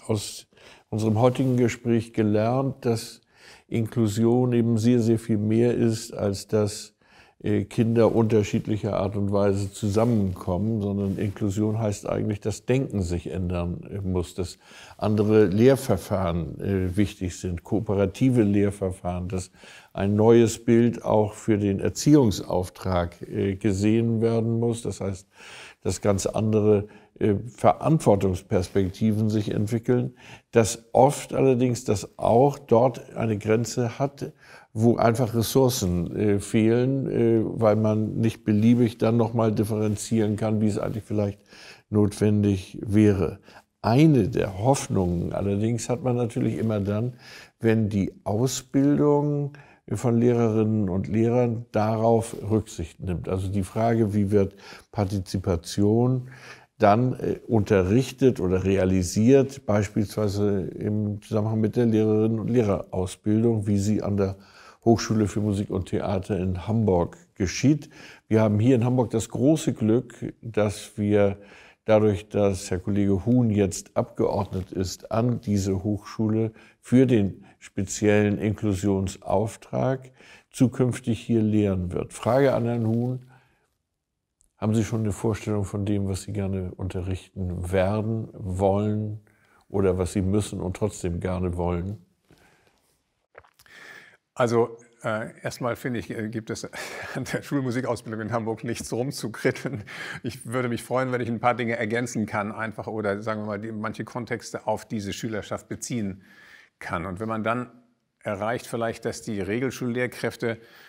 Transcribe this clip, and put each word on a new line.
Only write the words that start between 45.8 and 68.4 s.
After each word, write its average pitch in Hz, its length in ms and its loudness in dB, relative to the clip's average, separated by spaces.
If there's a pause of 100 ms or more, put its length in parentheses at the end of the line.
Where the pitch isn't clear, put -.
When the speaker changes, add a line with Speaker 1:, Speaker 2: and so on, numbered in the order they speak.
Speaker 1:
hat 123 140 -4
man 123 120 0
natürlich 120 440 -2
immer 107 220 -2
dann, 107 340 -2 (440)
wenn 113 300 2
die 98 240 0 (120)
Ausbildung 143 1300 0 (440)
von 117 240 2
Lehrerinnen 110 680 2
und 92 200 -2
Lehrern 117 640 0
darauf 110 640 0 (120)
Rücksicht - 520 -4
nimmt. 85 280 -6
Also 92 200 -2
die 98 160 -2
Frage, 110 500 0
wie 101 160 0
wird 98 240 2 (380)
Partizipation 104 1400 0 (500)
dann, 113 360 4
äh, - 320 -4
unterrichtet 110 960 2
oder 92 240 0
realisiert, 95 1000 2
beispielsweise 104 960 0
im 104 600 -4
Zusammenhang 110 380 -2
mit 110 160 0
der 120 100 4
Lehrerinnen- 110 540 2
und 104 80 -4
Lehrerausbildung, 107 1160 0
wie 101 120 2
sie 101 240 0
an 101 140 -2
der 95 200 0 (480)
Hochschule 110 440 2
für 104 120 -4
Musik 104 300 -2
und 92 200 -4
Theater 98 480 -2
in 90 280 -4
Hamburg 104 520 0 (160)
geschieht. 127 560 0 (380)
Wir 110 120 4